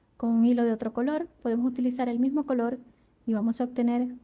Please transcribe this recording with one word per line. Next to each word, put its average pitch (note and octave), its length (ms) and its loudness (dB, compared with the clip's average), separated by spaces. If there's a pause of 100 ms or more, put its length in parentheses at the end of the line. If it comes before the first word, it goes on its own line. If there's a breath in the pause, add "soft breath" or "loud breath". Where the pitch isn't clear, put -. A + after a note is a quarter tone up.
(160)
con A#3 140 -4
un A3+ 160 4
hilo A#3+ 180 4
de A#3 80 2
otro A3+ 220 -4
color. D4+ 340 -2 (160)
Podemos A#3+ 220 0
utilizar B3 420 -2
el A#3+ 140 -2
mismo C#4+ 240 0
color B3 340 -2 (460 soft breath)
y A3+ 80 0
vamos A3+ 260 0
a B3 60 0
obtener B3 580 -2